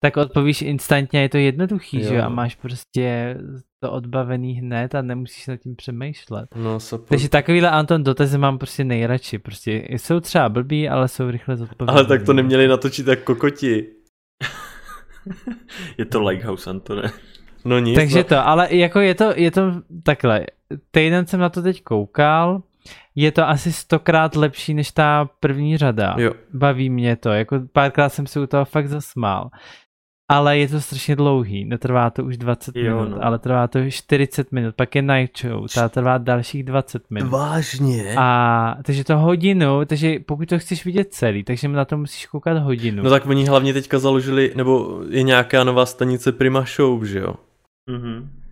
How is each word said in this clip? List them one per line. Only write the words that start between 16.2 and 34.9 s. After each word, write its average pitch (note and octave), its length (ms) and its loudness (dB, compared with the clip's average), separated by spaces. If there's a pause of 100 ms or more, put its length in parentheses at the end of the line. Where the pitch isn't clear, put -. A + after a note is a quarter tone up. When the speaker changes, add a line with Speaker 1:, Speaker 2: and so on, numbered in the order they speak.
Speaker 3:
Lighthouse, F#2+ 420 -6
Antone. G2+ 400 -8 (540)
Speaker 2:
No B2 140 2
nic, A#2+ 160 0
Speaker 1:
Takže D3+ 240 4
Speaker 2:
no. F3 60 4
Speaker 1:
to, C#3+ 220 2
ale E3 280 2
jako F3 260 4
je F#3 140 4
to, G#3+ 220 2
je E3+ 140 4
to F#3+ 220 0 (300)
takhle. A#2 440 2 (440)
Týden E3 360 2
jsem F3+ 140 -2
na F3 80 2
to F3 140 -6
teď F3+ 200 -2
koukal, D#3 800 0 (520)
je D3 180 2
to D#3+ 160 2
asi D#3 240 0
stokrát D#3+ 640 0
lepší D3+ 380 -2
než D3 180 -2
ta D3 360 2 (120)
první D3 360 0
řada. A2 420 2
Speaker 2:
Jo. A#2 160 2 (180)
Speaker 1:
Baví C3 380 0
mě A#2+ 260 0
to, - 160 -4
jako A2+ 280 0 (120)
párkrát C#3 360 2
jsem C#3+ 180 -6
se D3 140 -4
u C#3 60 -2
toho C#3 180 2
fakt C#3+ 240 -2
zasmál. A#2+ 640 -4 (840)
Ale D3 260 4
je C#3+ 100 2
to D3 120 -2
strašně C#3 360 -4
dlouhý, B2+ 480 0
netrvá A#2+ 460 0
to B2+ 140 -6
už B2+ 120 -8
dvacet B2 400 -4
Speaker 3:
Jo, A2+ 200 0
Speaker 1:
minut, G#2+ 200 -2
Speaker 3:
no. G#2 80 -6
Speaker 1:
ale A#2 140 0
trvá B2 300 0
to C3 220 0
čtyřicet C#3 640 -2
minut, A#2 220 -4
pak B2+ 200 -2